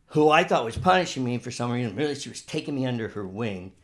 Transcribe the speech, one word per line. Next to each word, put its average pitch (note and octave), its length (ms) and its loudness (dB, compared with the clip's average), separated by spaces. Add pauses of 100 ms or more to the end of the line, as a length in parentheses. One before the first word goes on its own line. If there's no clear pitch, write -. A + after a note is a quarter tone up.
(120)
who D3+ 180 6
I E3 160 6
thought E3+ 180 2
was A2+ 140 -6
punishing E3 480 2
me A#2+ 120 -2
for A#2+ 140 -10
some A#2+ 180 -4
reason. A#2+ 280 -4
Really, D3 180 -2
she B2+ 140 -12
was - 120 -14
taking D3+ 340 -6
me C3 100 -2
under A#2 240 -4
her G2+ 180 -8
wing. F#2+ 460 -8 (100)